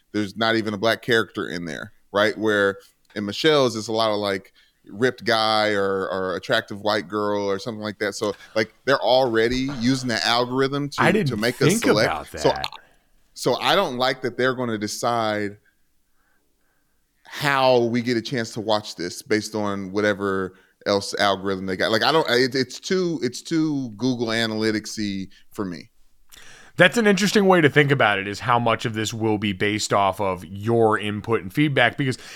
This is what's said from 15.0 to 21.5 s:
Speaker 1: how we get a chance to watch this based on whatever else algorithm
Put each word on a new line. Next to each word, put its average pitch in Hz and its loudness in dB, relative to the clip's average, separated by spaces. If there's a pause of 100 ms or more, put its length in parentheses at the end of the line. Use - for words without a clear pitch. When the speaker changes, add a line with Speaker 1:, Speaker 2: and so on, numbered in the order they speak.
Speaker 1:
how 131 2
we 117 0
get 117 -2
a - -4
chance 113 -6
to 117 -10
watch 107 -2
this 87 -8
based 107 -2
on 101 -4
whatever 98 -2 (300)
else 101 -2
algorithm 98 0